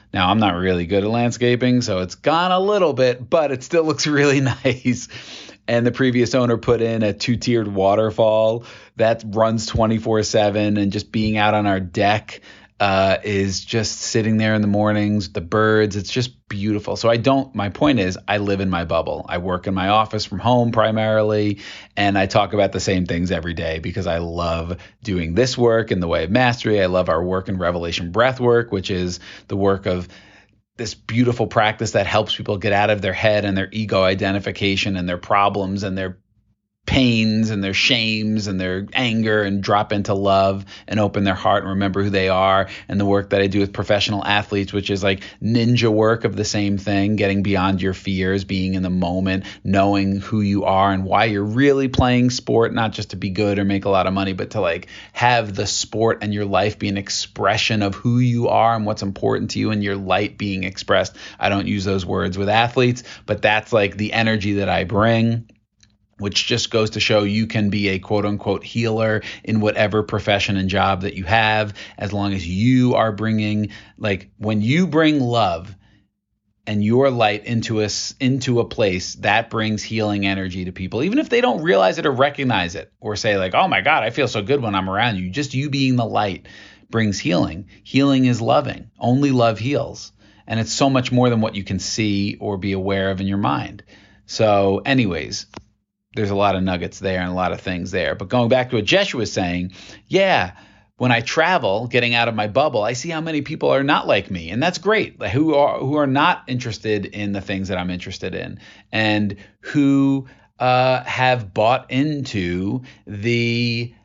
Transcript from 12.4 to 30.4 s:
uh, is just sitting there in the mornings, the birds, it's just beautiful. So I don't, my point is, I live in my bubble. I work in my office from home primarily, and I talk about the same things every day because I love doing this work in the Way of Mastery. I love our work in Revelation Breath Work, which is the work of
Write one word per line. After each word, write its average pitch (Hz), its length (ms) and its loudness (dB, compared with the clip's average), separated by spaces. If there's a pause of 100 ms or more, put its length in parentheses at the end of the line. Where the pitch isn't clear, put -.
uh, 95 420 2
is 98 440 -2
just 110 320 -2
sitting 110 400 0
there 110 160 2
in 107 80 2
the 104 40 2
mornings, 104 640 2
the 98 120 -6
birds, 107 520 2
it's 101 160 -6
just - 380 -6
beautiful. 104 480 -4
So 113 140 2
I 117 80 4
don't, 135 360 2
my 101 140 -2
point 135 320 2
is, 92 260 -2
I 104 120 2
live 101 220 0
in 98 100 0
my 85 160 -2
bubble. 78 420 -2
I 85 100 -4
work 90 280 -4
in 95 80 -2
my 95 160 0
office 107 340 2
from 95 140 -8
home 117 340 2
primarily, 107 880 2 (400)
and 101 180 2
I 98 80 4
talk 101 300 0
about 98 180 2
the 92 80 -4
same 92 240 0
things 87 260 -2
every 85 220 -4
day 80 260 -6
because 90 280 -6
I 85 120 -2
love 85 600 -4 (260)
doing 85 300 -4
this 127 240 2
work 113 340 2
in 92 80 0
the 85 80 -2
Way 82 160 0
of 85 60 -4
Mastery. 120 500 2
I 92 60 4
love 90 240 2
our 82 120 2
work 92 280 -2
in 92 80 -4
Revelation 85 520 -2
Breath 120 300 2
Work, 117 320 2
which 95 180 -4
is 90 300 -2 (280)
the 98 80 -4
work 98 280 2
of 90 240 -2 (680)